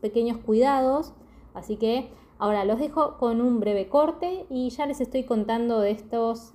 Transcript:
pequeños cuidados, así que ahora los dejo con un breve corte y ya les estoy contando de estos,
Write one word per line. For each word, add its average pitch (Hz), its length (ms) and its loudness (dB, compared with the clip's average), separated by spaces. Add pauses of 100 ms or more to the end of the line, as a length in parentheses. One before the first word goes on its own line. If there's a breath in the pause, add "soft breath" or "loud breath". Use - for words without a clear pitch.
pequeños 233 360 0
cuidados, 262 760 2 (400 loud breath)
así 202 240 -8
que 233 320 0 (300 loud breath)
ahora 208 260 0
los 214 120 2
dejo 294 400 0
con 233 240 0
un 240 180 2
breve 202 280 0
corte 330 640 0
y 254 200 -4
ya 294 160 -4
les 285 160 -4
estoy 254 220 -2
contando 226 560 0
de 208 120 2
estos, 226 640 -4